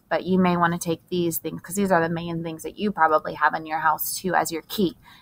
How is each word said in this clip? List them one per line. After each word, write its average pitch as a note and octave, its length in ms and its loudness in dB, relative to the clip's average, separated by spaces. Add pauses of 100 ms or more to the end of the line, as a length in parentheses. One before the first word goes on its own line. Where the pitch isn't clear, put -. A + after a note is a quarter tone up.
but D3+ 140 0
you F3+ 140 2
may F3+ 180 4
wanna E3+ 220 2
take E3+ 320 -4
these E3+ 300 0
things E3 200 -8
'cause E3+ 160 -12
these G3 160 2
are E3+ 80 4
the E3 140 0
main E3 280 -4
things D#3+ 220 -8
that - 140 -10
you G#3 140 -2
probably D#3+ 420 4
have D3+ 200 2
in D#3+ 120 -8
your D#3 140 -6
house D#3 360 -2
too F3+ 180 -4
as D#3+ 180 2
your D#3+ 100 -6
key. - 340 -2 (260)